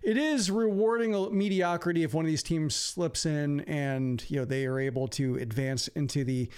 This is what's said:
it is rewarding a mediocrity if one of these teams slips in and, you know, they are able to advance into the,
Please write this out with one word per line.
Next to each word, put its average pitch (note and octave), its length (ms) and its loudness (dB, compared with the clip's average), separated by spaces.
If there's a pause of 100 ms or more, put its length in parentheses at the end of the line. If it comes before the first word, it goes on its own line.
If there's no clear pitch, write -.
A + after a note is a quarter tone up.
it A3 140 2
is C#4 340 2
rewarding A3 640 2
a G3 160 0
mediocrity F3 720 2
if C#3 100 0
one D#3+ 120 0
of D#3+ 40 2
these D#3 140 0
teams D#3 320 0
slips - 500 -2
in D3 360 0
and, C3 680 -2
you C#3+ 80 -2
know, C3 80 0
they C3+ 220 -2
are C3 140 0
able C3 260 0
to B2+ 300 0
advance B2+ 500 -2
into C#3+ 380 -2
the, B2+ 340 -2